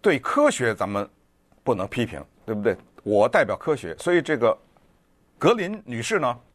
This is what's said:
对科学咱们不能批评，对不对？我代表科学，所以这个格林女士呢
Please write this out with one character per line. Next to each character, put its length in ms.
对 180
科 320
学 240
咱 140
们 200
不 120
能 140
批 180
评， 180
对 80
不 80
对？ 140
我 260
代 160
表 120
科 200
学， 220
所 160
以 80
这 160
个 180
格 140
林 320
女 180
士 160
呢 200